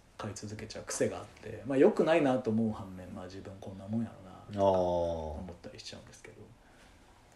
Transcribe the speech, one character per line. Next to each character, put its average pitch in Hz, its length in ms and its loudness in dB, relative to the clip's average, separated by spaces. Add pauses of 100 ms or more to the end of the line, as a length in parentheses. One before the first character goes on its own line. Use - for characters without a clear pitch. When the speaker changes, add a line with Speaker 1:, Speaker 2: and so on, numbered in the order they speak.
(180)
Speaker 1:
買 107 120 -6
い 98 60 -10
続 107 200 -10
け 110 120 -10
ち 104 100 -12
ゃ 92 40 -10
う - 40 -12
癖 - 240 0
が 90 80 -6
あ - 40 -10
っ - 40 -14 (160)
て、 - 240 -12
ま 135 80 -4
あ 131 60 4
良 175 100 12
く - 140 2
な 160 120 6
い 165 60 6
な 131 160 4
と 117 140 0
思 110 160 2
う 107 40 0
反 104 140 -8 (100)
面、 92 200 -14
ま 92 80 -10
あ - 20 -12
自 92 140 -12
分 95 200 -14
こ 104 120 -12
ん 95 80 -12
な 98 80 -12
も 110 100 -2
ん 117 60 0
や 98 80 -6 (420)
ろ 101 60 -4
な、 98 40 6
Speaker 2:
あ - 0 -
ー。 98 80 8
Speaker 1:
思 87 800 2
っ 85 120 -14
た - 100 -12
り - 60 -16
し - 40 -14
ち - 120 -12
ゃ - 20 -16
う - 40 -18
ん - 40 -20
で - 80 -20
す - 80 -20
け - 80 -18
ど。 - 60 -20 (1000)